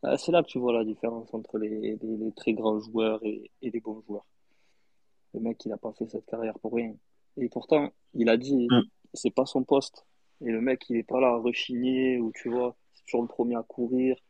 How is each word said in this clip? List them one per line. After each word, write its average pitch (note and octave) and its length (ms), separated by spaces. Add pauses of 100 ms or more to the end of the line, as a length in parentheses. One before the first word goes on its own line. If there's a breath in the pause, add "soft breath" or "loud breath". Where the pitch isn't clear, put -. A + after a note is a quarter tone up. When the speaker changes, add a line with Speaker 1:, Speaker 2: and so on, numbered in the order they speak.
Speaker 1:
Euh, C3+ 140
c'est - 140
là E3+ 100
que - 60
tu - 100
vois B2 140
la A#2 120
différence A2+ 480
entre A2 260
les, G#2+ 100
les, G#2+ 340
les A2 320
très - 180
grands G#2+ 280
joueurs A2 440
et, G#2+ 260 (120)
et B2+ 80
les A2+ 100
bons A2 260
joueurs. G#2 200 (1080)
Le A2+ 60
mec, A2+ 240
il A2 80
a G#2 60
pas A2 200
fait A2+ 100
cette A2+ 180
carrière A2+ 340
pour A2+ 140
rien. A#2 180 (440)
Et B2+ 120
pourtant, C#3+ 420 (240)
il A#2 140
a A2+ 80
dit, B2 340
Speaker 2:
Mm. B2 120 (320)
Speaker 1:
c'est - 200
pas C3 120
son B2+ 180
poste. - 400 (400)
Et A#2+ 60
le A2+ 100
mec, C3 280
il A#2+ 80
est A2+ 60
pas B2+ 180
là B2+ 80
à A#2+ 80
rechigner B2+ 840
ou A2+ 160
tu - 160
vois, B2 260 (300)
sur A#2+ 140
le A#2 80
premier A#2+ 280
à A#2 60
courir B2+ 540 (140)